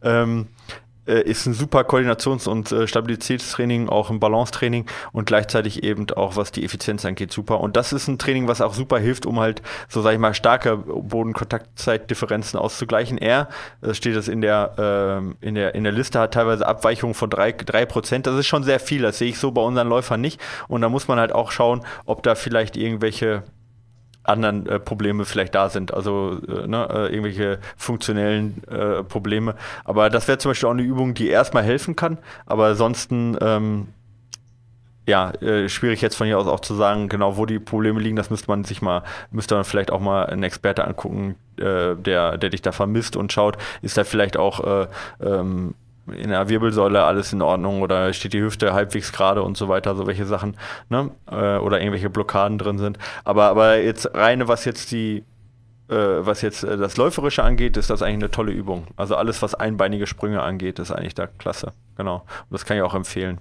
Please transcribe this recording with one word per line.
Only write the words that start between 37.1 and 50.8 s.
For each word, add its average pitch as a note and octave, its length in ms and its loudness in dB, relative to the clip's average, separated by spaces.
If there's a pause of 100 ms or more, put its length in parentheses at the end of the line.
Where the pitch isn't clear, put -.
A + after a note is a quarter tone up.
genau G2+ 260 0
wo G#2+ 80 0
die A2 140 -2
Probleme A2 420 0
liegen, A2 160 0
das G#2 140 -2
müsste A2 180 -4
man G2+ 160 0
sich - 160 -8
mal, F2+ 220 0 (280)
müsste A2 260 -2
man G2 80 0
vielleicht G2 260 0
auch F#2+ 100 0
mal G2 240 2
einen F#2+ 180 -4
Experte G2 440 0
angucken, G2 480 -6 (240)
äh, F2+ 360 0
der, F2 440 0
der G2 100 -2
dich F2+ 140 -4
da F#2 100 0
vermisst G#2+ 440 -2
und G2+ 140 -2
schaut, G#2 280 2 (240)
ist - 160 -2
da G2+ 60 4
vielleicht G2+ 340 0
auch, G2 260 0
äh, G2 220 2 (360)
ähm, F#2 520 -2 (440)
in G2+ 100 -6
der G2 220 0
Wirbelsäule G#2+ 520 4
alles F#2+ 300 2
in G2 80 -2
Ordnung F#2 400 2
oder F#2 320 2
steht G2 220 -6
die G#2 80 2
Hüfte G#2 320 0
halbwegs G2+ 360 0
gerade G2 320 2
und F#2+ 140 -2
so G2 140 -2
weiter, F#2+ 260 0
so G2 100 -4
welche G2 200 -4
Sachen, G2+ 280 -4 (360)